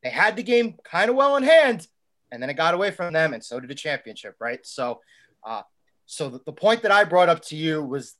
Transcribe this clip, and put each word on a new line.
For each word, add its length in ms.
They 100
had 260
the 60
game 420
kind 240
of 80
well 180
in 80
hand, 440
and 100
then 80
it 40
got 200
away 180
from 200
them, 220
and 100
so 160
did 100
the 60
championship, 640
right? 260
So, 360
uh, 200
so 240
the, 160
the 80
point 300
that 80
I 120
brought 240
up 200
to 100
you 260
was 360